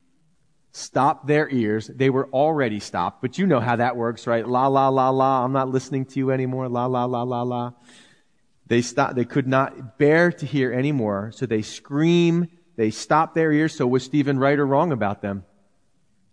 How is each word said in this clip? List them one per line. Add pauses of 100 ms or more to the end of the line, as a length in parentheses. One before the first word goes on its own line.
(720)
stopped
their
ears.
They
were
already
stopped,
but
you
know
how
that
works,
right?
"La,
la,
la,
la,
I'm
not
listening
to
you
anymore.
La,
la,
la,
la,
la." (920)
They
stopped.
They
could
not
bear
to
hear
anymore,
so
they
scream. (280)
They
stopped
their
ears.
So
was
Stephen
right
or
wrong
about
them? (840)